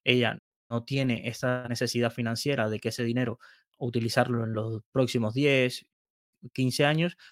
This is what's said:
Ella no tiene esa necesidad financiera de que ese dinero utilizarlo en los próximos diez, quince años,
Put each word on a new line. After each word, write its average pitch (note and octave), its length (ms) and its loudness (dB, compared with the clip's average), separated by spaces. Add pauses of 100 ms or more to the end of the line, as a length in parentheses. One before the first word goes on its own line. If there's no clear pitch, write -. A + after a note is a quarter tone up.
Ella B2 400 2 (260)
no A#2 160 -2
tiene C3 440 0
esa B2+ 400 -4
necesidad A#2+ 420 0
financiera A#2 580 -2
de G#2+ 120 -2
que - 80 -4
ese A#2+ 160 -4
dinero A#2 340 -2 (400)
utilizarlo A#2 640 0
en A2+ 120 -4
los A2 360 -4
próximos A#2+ 420 2
diez, C3 540 2 (680)
quince C3 320 2
años, D#3 320 2 (160)